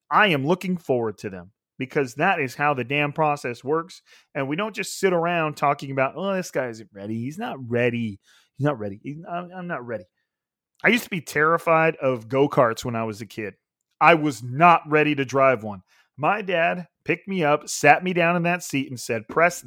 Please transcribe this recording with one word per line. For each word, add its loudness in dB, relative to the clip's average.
I 4
am 2
looking 0
forward -2
to -10
them -16
because -2
that 0
is -4
how 0
the -2
damn -2
process -2
works. -4
And -4
we -2
don't -6
just -8
sit 4
around 0
talking 0
about, 0
"Oh, -4
this -6
guy -4
isn't -12
ready. -8
He's -8
not -10
ready. 0
He's -6
not 0
ready. -8
He's, -12
I'm, -10
I'm -12
not -8
ready." -8
I 4
used 2
to -14
be -4
terrified 2
of -2
go-karts 2
when -4
I -2
was -8
a -10
kid. -10
I 8
was -2
not 4
ready 4
to 0
drive 4
one. -12
My 0
dad -2
picked -4
me -2
up, 2
sat 4
me -2
down 2
in 0
that -2
seat -4
and -10
said, -6
"Press 2